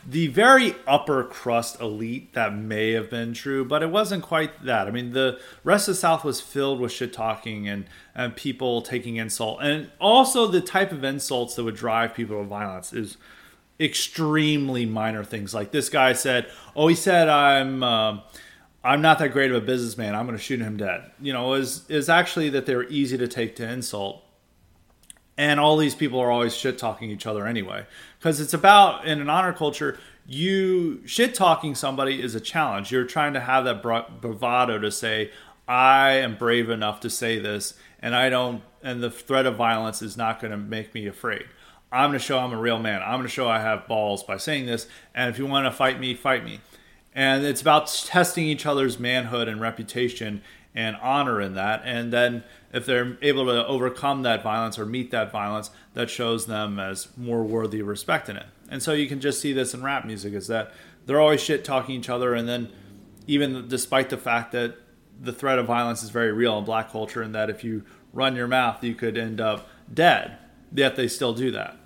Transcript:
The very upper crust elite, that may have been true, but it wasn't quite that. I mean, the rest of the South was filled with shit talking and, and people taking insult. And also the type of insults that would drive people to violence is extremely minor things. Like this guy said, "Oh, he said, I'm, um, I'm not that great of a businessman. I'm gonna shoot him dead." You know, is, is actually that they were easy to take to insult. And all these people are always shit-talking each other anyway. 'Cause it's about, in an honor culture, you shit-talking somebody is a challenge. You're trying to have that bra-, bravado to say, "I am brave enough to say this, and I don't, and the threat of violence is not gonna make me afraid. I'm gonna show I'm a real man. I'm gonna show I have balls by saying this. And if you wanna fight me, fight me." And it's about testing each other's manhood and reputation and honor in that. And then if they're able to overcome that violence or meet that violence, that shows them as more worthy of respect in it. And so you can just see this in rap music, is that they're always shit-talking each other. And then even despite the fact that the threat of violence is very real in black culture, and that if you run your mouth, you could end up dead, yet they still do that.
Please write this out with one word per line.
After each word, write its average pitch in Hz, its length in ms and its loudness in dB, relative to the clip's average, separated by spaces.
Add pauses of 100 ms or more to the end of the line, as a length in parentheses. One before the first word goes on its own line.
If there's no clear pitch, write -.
The 156 200 0
very 240 480 8 (120)
upper 139 360 4
crust - 580 -2
elite, 113 520 -8
that 107 220 0
may 107 360 -2
have 110 180 -2
been 117 240 -6
true, 135 320 -4
but 151 160 0
it 160 80 -2
wasn't 196 340 0
quite 160 400 -2
that. 113 240 0
I 104 40 -6
mean, 120 220 -6
the 131 260 0 (240)
rest 208 240 2
of 190 80 0
the - 40 -4
South 165 240 2
was 139 180 -4
filled 139 380 -2
with 120 120 -2
shit 120 200 -6
talking 110 560 -6
and, 101 180 -6 (280)
and 123 220 -6
people 123 480 -2
taking 120 320 -6
insult. 113 460 -4
And 147 280 -2 (100)
also 240 460 6
the 180 160 2
type 190 300 0
of 143 120 -6
insults 135 520 -2
that 120 80 -4
would 113 120 -4
drive 113 380 0
people 107 240 -6
to 101 100 -6
violence 98 460 -10
is 110 240 -8 (600)
extremely 151 1040 0
minor 110 380 -2
things. 101 320 -8
Like 104 160 -4
this 143 180 0
guy 131 240 6
said, 123 380 0 (240)
"Oh, 151 120 6
he 165 80 8
said, 170 320 6
I'm, 139 540 4
um, 110 400 2 (640)
I'm 139 180 4
not 156 160 8
that 151 120 0
great 135 200 2
of 123 80 2
a 107 80 -2
businessman. 117 480 -2
I'm 113 140 -4
gonna 117 100 -6
shoot 120 240 -4
him 107 160 -6
dead." 92 320 -4 (100)
You 139 140 -6
know, 127 220 0
is, 135 340 -4
is 151 200 0
actually 170 400 2
that 135 180 -2
they 131 80 0
were 123 140 -2
easy 135 280 0
to 120 100 -2
take 113 280 -4
to 117 120 -8
insult. 113 540 -8 (1160)
And 147 220 4
all 151 160 6
these 156 200 2
people 127 260 0
are 123 100 4
always 120 240 2
shit-talking 117 560 -4
each 104 160 -8
other 104 180 -4
anyway. 104 400 -4 (360)
'Cause 156 180 0
it's 151 140 -4
about, 196 520 8
in 151 140 -2
an 143 100 -4
honor 180 220 2
culture, 147 480 -4 (260)
you 180 800 0
shit-talking 175 680 2
somebody 135 460 -2
is 117 140 -6
a 113 40 -4
challenge. 107 500 -2
You're 127 140 2
trying 147 300 -2
to 131 80 -4
have 127 240 2
that 113 160 -2
bra-, 117 280 -2
bravado 117 720 0
to 107 100 -2
say, 110 420 -4 (360)
"I 135 440 8
am 127 260 2
brave 117 320 2
enough 107 320 -4
to 113 80 -6
say 113 280 -2
this, 104 360 -6 (260)
and 117 160 -4
I 131 140 4
don't, 123 340 0 (180)
and 123 220 -6
the 120 80 -2
threat 131 340 0
of 117 120 0
violence 113 440 0
is 107 140 -10
not 113 240 -2
gonna 107 160 -8
make 104 380 -10
me 107 120 -8
afraid. 101 400 -6 (460)
I'm 135 180 2
gonna 139 100 -2
show 131 200 -2
I'm 123 140 -4
a 113 40 -6
real 117 220 0
man. 104 240 -4
I'm 117 160 -4
gonna 127 80 -6
show 123 220 -2
I 113 100 2
have 110 300 -2
balls 104 340 0
by 98 140 -6
saying 135 300 -4
this. 117 200 -4 (260)
And 123 160 0
if 107 80 -6
you 135 80 -4
wanna 139 260 2
fight 131 280 2
me, 127 140 -4
fight 123 320 0
me." 107 160 -14 (520)
And 135 320 2
it's 139 160 -2
about 151 260 6 (180)
testing 180 400 2
each 151 200 -2
other's 135 340 0
manhood 120 500 -2
and 107 100 -6
reputation 113 840 -4 (320)
and 113 280 -4
honor 131 380 0
in 98 140 -4
that. 104 320 -2
And 117 260 -6
then 120 320 2 (300)
if 123 120 -4
they're 123 360 0
able 135 240 2
to 120 200 2
overcome 131 580 -2
that 117 200 0
violence 110 340 -2
or 110 80 -6
meet 123 260 -6
that 110 200 -2
violence, 107 380 -6 (240)
that 117 160 -4
shows 113 360 -2
them 107 320 -4
as 95 380 -8
more 120 300 -2
worthy 107 340 -2
of 101 80 -4
respect 104 400 -2
in 104 80 -10
it. - 120 -14 (200)
And 131 160 -8
so 160 80 -2
you 147 160 0
can 135 140 -6
just 139 180 -2
see 143 140 -2
this 127 200 -2
in 127 80 -12
rap 135 220 -4
music, 101 300 -8
is 98 140 -8
that 110 260 -4 (320)
they're 143 160 4
always 151 200 6
shit-talking 135 540 -2
each 120 140 -10
other. 123 240 0
And 117 160 -2
then 120 180 -4 (600)
even 131 420 0
despite 131 400 0
the 131 80 -4
fact 117 340 -2
that 120 240 -4 (460)
the 123 100 -8
threat 131 260 0
of 120 100 0
violence 117 360 -2
is 110 60 -12
very 113 240 0
real 113 240 2
in 104 80 -6
black 113 260 -2
culture, 113 300 -8
and 110 120 -8
that 107 160 -2
if 104 140 -10
you 110 200 -6 (280)
run 131 240 0
your 120 120 -4
mouth, 123 360 2
you 117 120 -4
could 117 220 -4
end 110 220 -6
up 107 300 -2 (240)
dead, 156 440 4 (360)
yet 135 240 2
they 127 100 0
still 120 260 -2
do 123 180 -2
that. 107 340 -8